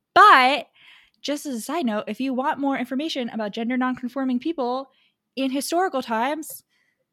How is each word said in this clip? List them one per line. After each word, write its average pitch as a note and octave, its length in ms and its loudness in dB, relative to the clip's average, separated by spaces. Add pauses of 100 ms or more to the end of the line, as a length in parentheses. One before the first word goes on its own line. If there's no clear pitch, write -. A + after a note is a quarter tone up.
(140)
But D4 540 6 (540)
just C#4+ 240 -4
as C#4 100 -4
a A3 60 -4
side D4+ 240 -4
note, G#3+ 220 -2
if G#3 120 -8
you C4 140 -2
want C4 260 -2
more C4+ 180 0
information C4+ 520 -4
about G#3+ 240 -6
gender A#3 240 -2
nonconforming B3+ 600 -2
people C4+ 520 -4 (440)
in C4+ 160 -2
historical C#4+ 500 0
times, B3+ 640 -4 (500)